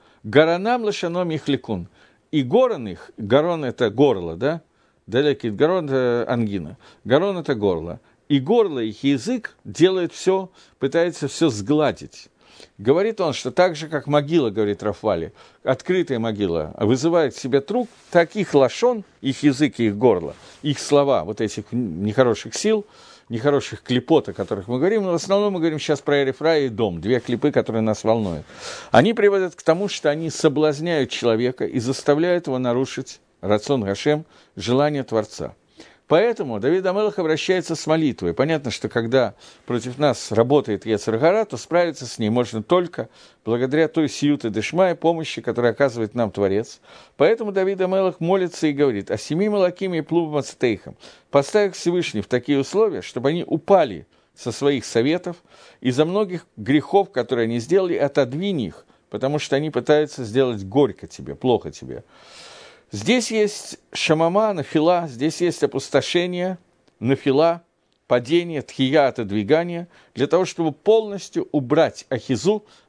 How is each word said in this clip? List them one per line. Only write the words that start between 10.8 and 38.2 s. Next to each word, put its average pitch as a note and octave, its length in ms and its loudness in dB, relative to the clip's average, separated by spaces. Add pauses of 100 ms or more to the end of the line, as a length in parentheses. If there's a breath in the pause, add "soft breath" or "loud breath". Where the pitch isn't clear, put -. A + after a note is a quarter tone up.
пытается D#3+ 480 -2
всё D#3+ 200 0
сгладить. A2+ 800 -2 (480 loud breath)
Говорит F3+ 440 2
он, E3 120 0
что B2 200 -6
так F3+ 240 2
же, D#3 100 -10
как D3+ 220 -6
могила, D3 420 2
говорит G2+ 320 -2
Рафали, G2 500 -2 (300 soft breath)
открытая E3 560 -2
могила, G2 640 -2
вызывает C3 540 2
к - 40 -18
себе C3+ 220 0
труп, G#3+ 280 -4 (220)
так E3+ 240 2
их G3+ 200 -2
лашон, D3+ 500 2 (160)
их C3+ 240 -4
язык C#3 340 2
и A#2 80 0
их G2+ 100 0
горло, F#2+ 380 2 (280 loud breath)
их D3 180 -4
слова, C#3 420 2
вот G2+ 180 -8
этих G#2+ 300 -4
нехороших A2 840 0
сил, G#3+ 280 0 (440 loud breath)
нехороших A#2+ 540 -2
клипот, B2 480 2
о - 20 -12
которых G2 340 -6
мы A#2+ 120 -4
говорим, G3+ 260 0
но F#3 80 -2
в - 20 0
основном G3 380 0
мы F3+ 80 -4
говорим D#3 180 -2
сейчас C#3+ 220 -2
про C#3+ 240 2
Эрифра D3+ 340 2
и C#3 100 0
Дом, G2+ 320 -2
две A2+ 200 0
клипы, B2 320 0
которые A2+ 300 0
нас G#2+ 200 0
волнуют. G#2+ 420 0 (460 loud breath)
Они F3 240 6
приводят G3 400 2
к - 80 -20
тому, F3 240 2
что D#3+ 240 -2
они D#3 200 -4
соблазняют D3+ 800 0
человека A#2+ 540 0
и A2+ 140 -4
заставляют D3+ 680 0
его C3 100 -2
нарушить B2+ 640 -4 (200)
рацион G#2+ 420 0
Гашем, D3 420 -2 (320 soft breath)
желание C3+ 480 0
Творца. - 500 -4 (540 loud breath)
Поэтому E3 520 2
Давид E3+ 240 0
ха-Мелех G3+ 340 -2
обращается E3 560 0
с - 120 -8
молитвой. D3+ 460 0